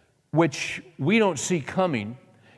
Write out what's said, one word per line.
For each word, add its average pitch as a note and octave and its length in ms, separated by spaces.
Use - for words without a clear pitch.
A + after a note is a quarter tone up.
which - 500
we F3+ 220
don't F#3+ 200
see F3 220
coming, B2+ 560